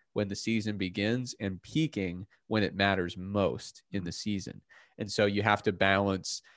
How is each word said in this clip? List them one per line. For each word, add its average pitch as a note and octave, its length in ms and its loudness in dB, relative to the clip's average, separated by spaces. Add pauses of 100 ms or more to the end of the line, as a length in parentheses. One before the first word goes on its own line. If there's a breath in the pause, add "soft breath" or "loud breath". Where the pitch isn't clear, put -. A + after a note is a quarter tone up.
(140)
when G#2 140 0
the G2 80 -6
season A2 420 -2
begins G#2 640 -2
and F#2+ 220 -4
peaking G2 640 -2 (200)
when A2 160 2
it - 120 -2
matters F#2+ 420 2
most F#2 720 -2
in G2 120 -4
the E2+ 80 -6
season? - 500 -6 (360 soft breath)
And G2+ 140 -6
so G#2+ 140 4
you G2+ 160 2
have G#2 220 4
to G#2+ 100 2
balance G2 680 2 (160 soft breath)